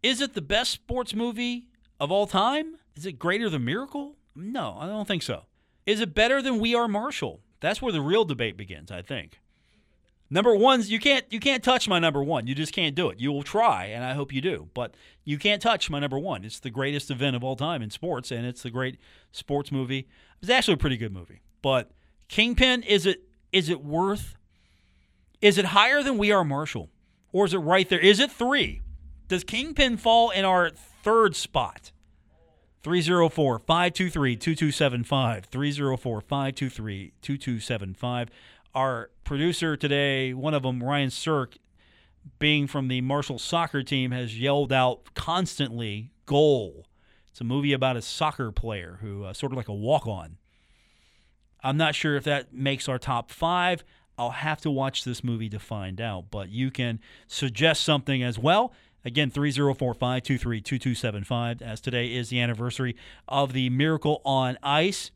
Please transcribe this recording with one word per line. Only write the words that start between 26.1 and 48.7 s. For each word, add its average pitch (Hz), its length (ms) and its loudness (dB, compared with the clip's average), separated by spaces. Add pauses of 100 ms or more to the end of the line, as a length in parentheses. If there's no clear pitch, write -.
We 208 140 4
Are 190 140 6
Marshall? 139 440 -4 (420)
Or 196 140 4
is 170 80 0
it 190 60 0
right 180 280 4
there? 180 120 2
Is 190 200 8
it 285 120 2
three? 247 500 0 (460)
Does 185 160 -2
Kingpin 262 540 0
fall 233 340 6
in 196 140 0
our 180 260 4
third 214 640 2
spot? - 560 -4 (920)
Three 170 200 2
zero 165 280 6
four, 135 300 2
five 175 340 2
two 185 160 0
three, 135 260 2
two 160 200 0
two 151 160 0
seven 123 320 0
five. 117 420 0
Three 143 260 -2
zero 143 240 -2
four, 113 260 -4
five 135 340 -4
two 135 160 -4
three, 98 500 -10
two 139 160 -4
two 120 220 -4
seven 98 340 -6
five. 123 360 -4 (440)
Our 131 380 -2 (140)
producer 156 520 0
today, 139 560 0
one 147 220 -2
of 135 100 0
'em, 127 160 -2
Ryan 135 300 0
Sirk, 147 460 -2 (840)
being 151 260 4
from 135 220 -4
the 127 140 0
Marshall 135 360 -2
soccer 160 460 -2
team, 131 260 0
has 120 300 -6
yelled 139 340 2
out 127 400 2
constantly, 117 960 -4 (160)
"Goal." 139 600 2 (420)
It's - 120 -14
a - 20 -6
movie 139 300 0
about 131 220 0
a 113 60 -6
soccer 135 500 -4
player 92 500 -6